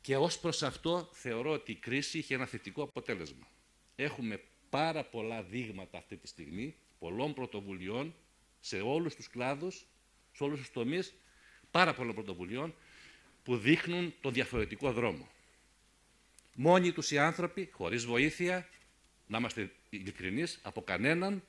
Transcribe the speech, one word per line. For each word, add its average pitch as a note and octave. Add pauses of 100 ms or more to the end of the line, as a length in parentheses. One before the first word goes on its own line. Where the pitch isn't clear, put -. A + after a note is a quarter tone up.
Και C3+
ως E3
προς D#3+
αυτό E3+
θεωρώ B2
ότι C#3+
η G2+
κρίση C#3
είχε C#3+
ένα B2+
θετικό A#2
αποτέλεσμα. E2+ (480)
Έχουμε A#2 (260)
πάρα D3+
πολλά A2+
δείγματα F#2+
αυτή F2+
τη -
στιγμή, F#2 (240)
πολλών A#2
πρωτοβουλειών, G#2 (440)
σε -
όλους D3
τους -
κλάδους, C#3+ (480)
σε -
όλους C#3+
τους B2+
τομείς, C#3 (580)
πάρα E3+
πολλών A#2
πρωτοβουλειών G2 (680)
που B2
δείχνουν E3
τον C3+
διαφορετικό A#2
δρόμο. G#2+ (1300)
Μόνοι F3
τους E3
οι C#3+
άνθρωποι, E3+
χωρίς A2+
βοήθεια, D#3 (580)
να A2
είμαστε A2+ (180)
ειλικρινείς, F#2+
από -
κανέναν E3+